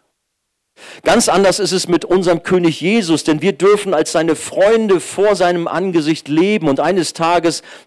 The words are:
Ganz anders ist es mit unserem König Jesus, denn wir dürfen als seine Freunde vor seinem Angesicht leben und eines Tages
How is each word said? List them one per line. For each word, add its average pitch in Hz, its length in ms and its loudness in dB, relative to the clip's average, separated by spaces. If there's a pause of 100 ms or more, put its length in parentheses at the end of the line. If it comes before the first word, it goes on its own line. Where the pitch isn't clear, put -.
(1040)
Ganz 208 260 2
anders 190 300 2
ist 180 140 -2
es 185 140 -2
mit 170 200 0
unserem 175 380 0
König 175 360 0
Jesus, 175 440 0
denn 151 180 0
wir 190 100 0
dürfen 196 400 2
als 156 200 -2
seine 160 240 0
Freunde 202 640 0
vor 202 360 0
seinem 175 320 0
Angesicht 165 600 -2
leben 170 380 0
und 139 140 0
eines 165 320 -2
Tages 165 500 -2 (240)